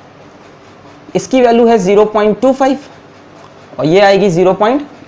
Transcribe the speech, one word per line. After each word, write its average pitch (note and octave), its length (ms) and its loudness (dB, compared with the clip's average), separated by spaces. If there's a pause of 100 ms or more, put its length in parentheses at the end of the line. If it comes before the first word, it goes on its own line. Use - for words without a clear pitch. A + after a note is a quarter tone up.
(1160)
इसकी - 260 -2
value A#3 260 2
है A3+ 100 2
ज़ीरो G3+ 280 2
पॉइंट G#3+ 360 -2
टू C4 120 0
फ़ाइव C#4 260 -2 (1000)
और C3 60 -4
ये E3+ 160 2
आएगी G3 280 2
zero F3+ 240 0
point A#3 320 -2 (220)